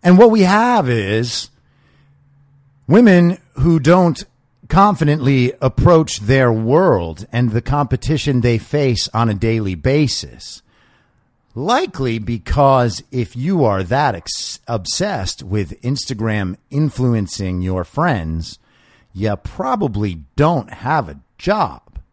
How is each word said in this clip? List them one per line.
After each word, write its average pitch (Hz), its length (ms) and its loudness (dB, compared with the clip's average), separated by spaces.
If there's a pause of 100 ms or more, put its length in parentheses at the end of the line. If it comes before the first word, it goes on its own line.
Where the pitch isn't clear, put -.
And 180 160 6
what 226 140 8
we 220 100 2
have 208 460 2
is 113 640 -2 (1400)
women 180 500 6 (180)
who 160 260 2
don't 170 420 2 (440)
confidently 147 960 2
approach 160 600 2
their 123 300 2
world 110 800 0
and 120 200 -2
the 117 100 -2
competition 139 800 -2
they 117 160 2
face 131 560 -2
on 113 160 0
a 107 40 -2
daily 104 420 -2
basis. 131 880 -4 (920)
Likely 139 640 -4
because 120 920 0
if 123 240 -6
you 156 280 -2
are 98 200 0
that 123 320 -2
ex-, - 520 -12
obsessed 117 760 -6
with 92 380 -6
Instagram 110 760 -4 (140)
influencing 113 880 -2
your 92 220 -4
friends, 82 720 -4 (560)
you 101 240 -4
probably 107 840 -6 (120)
don't 151 380 0
have 131 360 -4
a 71 100 -18 (180)
job. 175 640 -4 (140)